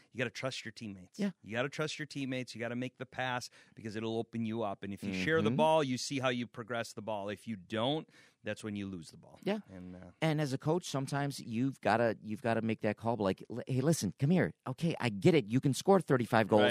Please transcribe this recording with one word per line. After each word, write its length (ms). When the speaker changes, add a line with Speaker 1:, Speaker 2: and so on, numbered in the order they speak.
Speaker 1:
You 60
gotta 100
trust 360
your 60
teammates. 460
Speaker 2:
Yeah. 140
Speaker 1:
You 140
gotta 140
trust 280
your 80
teammates. 480
You 80
gotta 140
make 240
the 80
pass 420
because 220
it'll 240
open 260
you 160
up. 220
And 100
if 100
you 100
share 280
the 80
Speaker 2:
Mm-hmm. 60
Speaker 1:
ball, 280
you 140
see 220
how 100
you 160
progress 480
the 80
ball. 280
If 180
you 80
don't, 520
that's 200
when 120
you 120
lose 220
the 80
ball. 260
Speaker 2:
Yeah. 160
Speaker 1:
And, 220
uh, 40
Speaker 2:
And 180
as 140
a 60
coach, 260
sometimes 540
you've 420
gotta, 420
you've 200
gotta 180
make 200
that 160
call. 200
Like, 320
"L-, 160
hey, 160
listen, 380
come 100
here. 240
Okay, 320
I 100
get 240
it. 140
You 120
can 140
score 280
thirty-five 460
goals. 240